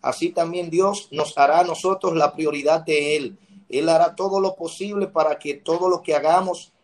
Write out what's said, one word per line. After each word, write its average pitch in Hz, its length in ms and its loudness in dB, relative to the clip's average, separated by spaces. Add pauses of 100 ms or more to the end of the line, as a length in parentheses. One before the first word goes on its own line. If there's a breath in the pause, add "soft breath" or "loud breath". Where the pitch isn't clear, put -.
así 135 280 -4
también 170 400 -4
Dios 190 420 0
nos 147 260 -4
hará 143 220 6
a 180 60 6
nosotros 180 500 -2
la 147 180 2
prioridad 151 520 0
de 151 320 0
Él. 127 200 -6 (300 soft breath)
Él 147 220 -2
hará 165 260 4
todo 190 240 -2
lo 190 160 0
posible 202 520 -6
para 156 300 0
que 147 180 -8
todo 170 340 -2
lo 170 120 0
que 156 140 -2
hagamos 165 560 0 (120)